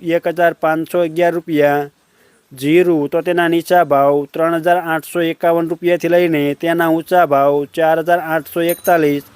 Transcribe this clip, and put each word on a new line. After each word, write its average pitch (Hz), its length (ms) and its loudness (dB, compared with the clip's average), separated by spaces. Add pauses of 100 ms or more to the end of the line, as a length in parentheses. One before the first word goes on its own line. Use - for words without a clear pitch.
(160)
એક 170 100 -2 (100)
હજાર 170 260 2
પાંચસો 160 440 -2
અગિયાર 165 300 0
રૂપિયા. 147 480 0 (760)
જીરું, 160 520 2
તો 170 160 -2
તેના 170 260 0
નીચા 170 380 2
ભાવ 143 260 4 (140)
ત્રણ 165 340 -2
હજાર 175 160 2
આઠસો 160 380 -6 (100)
એકાવન 170 400 -2
રૂપિયાથી 170 460 -2
લઈને 165 260 2 (180)
તેના 165 360 0
ઊંચા 175 360 2
ભાવ 143 220 2 (220)
ચાર 160 300 2
હજાર 175 140 2 (140)
આઠસો 165 260 -6 (120)
એકતાલીસ. 151 520 0 (120)